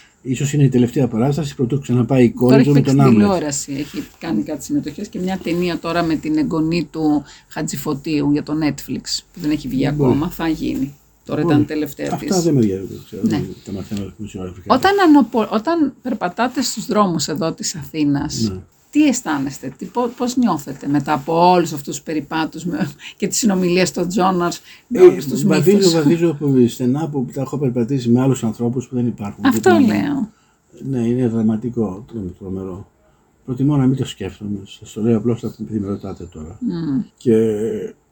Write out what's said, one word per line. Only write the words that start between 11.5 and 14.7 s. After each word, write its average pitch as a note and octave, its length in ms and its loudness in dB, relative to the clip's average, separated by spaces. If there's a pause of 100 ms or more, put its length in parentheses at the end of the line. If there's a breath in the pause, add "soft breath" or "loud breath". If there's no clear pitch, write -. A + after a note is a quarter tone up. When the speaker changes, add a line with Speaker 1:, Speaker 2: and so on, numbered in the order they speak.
Speaker 2:
ήταν - 120 4
τελευταία D3 480 -6
Speaker 1:
Αυτά - 120 -6 (100)
Speaker 2:
της. E3+ 80 0
Speaker 1:
δεν D#3+ 100 2
με C3+ 60 4
ενδιαφέρουν, G2 460 -2
ξέρω, G2 200 -14
Speaker 2:
Ναι. G#2 160 0 (240)
Speaker 1:
τα G2+ 60 -12
μαθαίνω G2 460 -8
δημοσιογραφικά. F#2+ 580 -6